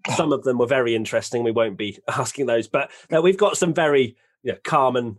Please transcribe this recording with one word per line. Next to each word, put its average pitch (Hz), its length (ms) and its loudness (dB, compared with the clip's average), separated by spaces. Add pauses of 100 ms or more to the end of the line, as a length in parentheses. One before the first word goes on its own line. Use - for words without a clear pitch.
(160)
some 160 160 0
of 139 120 0
them 127 160 0
were 120 80 2
very 120 280 2
interesting. 113 480 -2
We 117 80 0
won't 113 260 0
be 104 260 -8
<laughs> - 40 -8
asking 131 380 -4
those, 117 220 -2
but, 139 240 -4 (220)
uh, 160 80 2
we've 185 160 4
got 196 200 2
some 170 160 0
very, 143 420 2 (280)
you 120 100 -4
know, - 100 -12
calm 131 320 2
and 120 240 -4